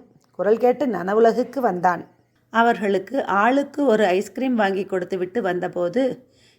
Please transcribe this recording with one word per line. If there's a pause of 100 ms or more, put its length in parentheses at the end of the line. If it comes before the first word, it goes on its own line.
(320)
குரல்
கேட்டு
நனவுலகுக்கு
வந்தான். (480)
அவர்களுக்கு
ஆளுக்கு
ஒரு
ஐஸ்கிரீம்
வாங்கி
கொடுத்துவிட்டு
வந்தபோது, (560)